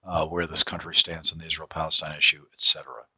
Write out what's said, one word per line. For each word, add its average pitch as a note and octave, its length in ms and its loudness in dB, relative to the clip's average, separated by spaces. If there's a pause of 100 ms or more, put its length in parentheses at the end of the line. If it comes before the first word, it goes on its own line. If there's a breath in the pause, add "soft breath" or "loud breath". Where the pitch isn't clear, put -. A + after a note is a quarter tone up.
uh, E2+ 220 0
where E2+ 200 -2
this D#2+ 160 2
country E2 320 -4
stands E2 380 2
on D#2+ 60 -12
the E2 80 -12
Israel-Palestine D#2+ 680 -4
issue, D2 360 2
et - 80 -16
cetera. C2+ 460 0 (120)